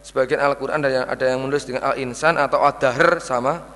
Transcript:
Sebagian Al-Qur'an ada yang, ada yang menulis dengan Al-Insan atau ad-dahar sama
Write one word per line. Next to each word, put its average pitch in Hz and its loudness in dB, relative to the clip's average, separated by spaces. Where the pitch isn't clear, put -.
Sebagian 135 -2
Al-Qur'an 139 0
ada 139 0
yang, 131 0
ada 131 -2
yang 131 -2
menulis 139 -2
dengan 127 -2
Al-Insan 139 0
atau 139 2
ad-dahar 143 2
sama 131 -2